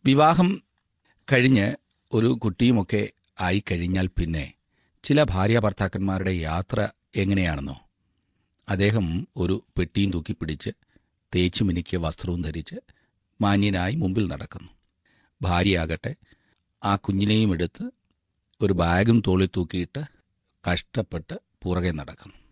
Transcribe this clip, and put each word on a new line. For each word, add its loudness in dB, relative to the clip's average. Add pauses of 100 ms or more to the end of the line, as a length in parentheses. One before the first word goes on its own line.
വിവാഹം 4 (720)
കഴിഞ്ഞ് 4 (380)
ഒരു 2
കുട്ടിയുമൊക്കെ 2 (320)
ആയിക്കഴിഞ്ഞാൽ 0
പിന്നെ -4 (500)
ചില 4
ഭാര്യാഭർത്താക്കന്മാരുടെ 0
യാത്ര -4 (260)
എങ്ങനെയാണെന്നോ, -2 (920)
അദ്ദേഹം 0 (100)
ഒരു -2 (160)
പെട്ടിയും 0
തൂക്കിപ്പിടിച്ച് -6 (680)
തേച്ചു 2
മിനുക്കിയ -2
വസ്ത്രവും -4
ധരിച്ച് -8 (680)
മാന്യനായി 2
മുമ്പിൽ -2
നടക്കുന്നു. -12 (720)
ഭാര്യയാകട്ടെ 0 (680)
ആ 0
കുഞ്ഞിനെയും 0
എടുത്ത് -6 (680)
ഒരു 2
ബാഗും 2
തോളിൽ 2
തൂക്കിയിട്ട് -6 (720)
കഷ്ടപ്പെട്ട് -6 (240)
പുറകെ -2
നടക്കുന്നു. -12 (160)